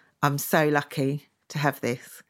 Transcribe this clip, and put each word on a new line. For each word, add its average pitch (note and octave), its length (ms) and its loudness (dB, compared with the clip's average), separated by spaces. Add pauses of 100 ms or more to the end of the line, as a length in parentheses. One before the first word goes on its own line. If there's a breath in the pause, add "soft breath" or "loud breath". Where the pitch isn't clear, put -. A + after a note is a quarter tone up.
(220 loud breath)
I'm C#3+ 160 2
so D#3 300 2
lucky C#3+ 640 -2 (200)
to - 80 -8
have C#3+ 240 0
this. - 480 -6